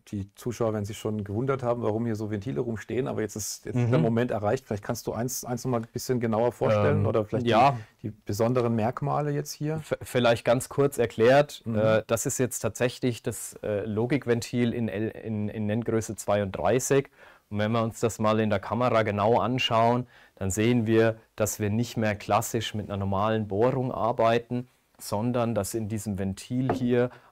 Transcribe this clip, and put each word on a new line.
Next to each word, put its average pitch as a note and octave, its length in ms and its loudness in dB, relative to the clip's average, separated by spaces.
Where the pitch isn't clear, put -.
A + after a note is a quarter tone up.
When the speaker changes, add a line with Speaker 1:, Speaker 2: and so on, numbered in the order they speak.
Speaker 1:
die G2+ 260 -8
Zuschauer A2+ 380 -2
werden G#2+ 100 -2
sich G#2 140 -8
schon G#2+ 260 -4
gewundert C3 400 -2
haben, A#2+ 180 0
warum A2 240 0
hier A2+ 100 -2
so G#2+ 140 -6
Ventile A2 300 -4
rumstehen, A#2 480 -4
aber A2 140 -4
jetzt A2 160 -6
ist, - 280 -10
jetzt B2 100 -6
ist A#2+ 140 2
der C3 100 4
Speaker 2:
Mhm. - 40 2
Speaker 1:
Moment A#2 280 2
erreicht. G#2 340 0
Vielleicht G#2 180 -6
kannst - 240 -6
du - 60 -4
eins, B2 320 -6
eins A#2+ 180 -6
noch C3 80 -4
mal A#2 100 0
ein A2+ 120 -12
bisschen B2 260 -2
genauer A#2 320 2
vorstellen G#2+ 500 2
Speaker 2:
Ähm, G2+ 40 2
Speaker 1:
oder A2+ 180 2
vielleicht A#2 240 -2
Speaker 2:
ja. A#2+ 300 6
Speaker 1:
die, A2+ 80 -8
die - 160 -12
besonderen A#2 500 2
Merkmale C#3 560 -2
jetzt C#3+ 220 -6
hier? D3+ 260 -4
Speaker 2:
V-, - 220 -6
vielleicht A#2+ 420 2
ganz B2 240 2
kurz C#3 300 2
erklärt, A#2+ 680 4
Speaker 1:
Mhm. A2+ 100 -4
Speaker 2:
äh, A2 300 4
das A#2 200 0
ist C3+ 120 -2
jetzt B2 220 -2
tatsächlich A#2+ 640 -2
das, - 300 -8
äh, G#2 220 -2
Logikventil A#2+ 880 0
in A#2 160 -2
L-, G#2+ 200 -4
in, G#2 380 -6
in G#2+ 180 -6
Nenngröße A2 520 -2
zweiunddreißig. G#2 920 0
Und G#2 100 -4
wenn G#2+ 120 0
wir A#2 100 2
uns A2+ 200 -4
das A#2 180 0
mal A2 220 2
in A2 80 0
der G2+ 100 2
Kamera A2+ 440 2
genau G#2 360 2
anschauen, A#2+ 680 2
dann F#2+ 160 -4
sehen A2+ 340 2
wir, A2+ 300 4
dass - 220 -2
wir G#2 100 0
nicht A2+ 260 -2
mehr G#2+ 200 0
klassisch A2 580 0
mit G#2 160 -6
einer G2 80 -4
normalen G2+ 500 0
Bohrung B2+ 440 0
arbeiten, A#2 760 0
sondern A#2 540 -2
dass G2 200 -2
in A2 120 -4
diesem G#2 320 -4
Ventil B2 540 -2
hier A#2+ 360 2